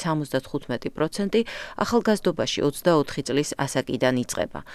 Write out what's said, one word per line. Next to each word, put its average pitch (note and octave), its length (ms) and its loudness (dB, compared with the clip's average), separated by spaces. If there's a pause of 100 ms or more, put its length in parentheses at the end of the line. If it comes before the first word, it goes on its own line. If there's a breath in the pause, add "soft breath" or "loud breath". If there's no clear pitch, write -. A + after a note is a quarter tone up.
სამოცდათხუთმეტი C#3+ 880 -2
პროცენტი, G3 500 0 (380 loud breath)
ახალგაზრდობაში G3 840 2
ოცდაოთხი D3 600 2
წლის C#3 320 0
ასაკიდან C3 640 0
იწყება. - 420 -4 (140 loud breath)